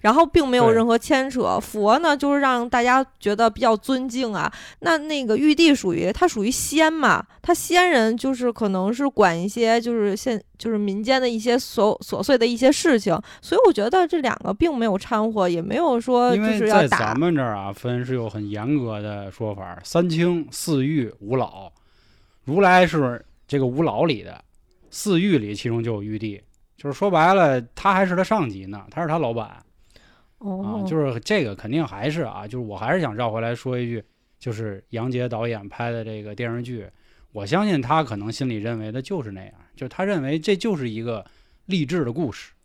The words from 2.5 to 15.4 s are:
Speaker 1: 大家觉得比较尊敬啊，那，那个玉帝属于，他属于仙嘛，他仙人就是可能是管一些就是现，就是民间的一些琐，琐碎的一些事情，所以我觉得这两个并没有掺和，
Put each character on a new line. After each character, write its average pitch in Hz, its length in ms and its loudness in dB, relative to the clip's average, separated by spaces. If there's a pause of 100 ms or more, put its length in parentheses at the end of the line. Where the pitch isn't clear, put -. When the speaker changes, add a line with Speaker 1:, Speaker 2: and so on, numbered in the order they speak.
Speaker 1:
大 240 140 2
家 254 200 4 (160)
觉 208 160 0
得 226 140 4
比 220 100 -4
较 226 160 4
尊 254 320 -2
敬 240 240 -4
啊， 165 180 -2 (320)
那， 339 180 2
那 294 260 -4
个 214 100 2
玉 294 200 4
帝 311 180 6
属 196 180 0
于， 170 220 -2
他 - 140 2
属 226 180 -2
于 240 60 0
仙 311 420 0
嘛， 247 320 2 (160)
他 - 100 -2
仙 359 380 2
人 233 260 2
就 269 160 -2
是 247 200 -2
可 214 180 -2
能 190 240 0
是 277 160 -2
管 185 280 4
一 175 120 -4
些 233 320 2
就 233 100 -4
是 208 240 0
现， 220 260 -4 (160)
就 - 120 -6
是 220 80 0
民 208 260 -2
间 262 160 2
的 254 80 0
一 233 120 -2
些 240 180 2
琐， 214 460 0
琐 - 180 -6
碎 254 160 4
的 226 80 4
一 240 100 0
些 254 160 6
事 294 280 2
情， 185 200 0 (220)
所 - 160 -2
以 508 100 6
我 349 60 6
觉 214 160 0
得 359 180 4
这 339 120 -2
两 254 240 0
个 190 100 -4
并 320 240 2
没 226 80 0
有 208 120 2
掺 220 360 -2
和， 190 160 2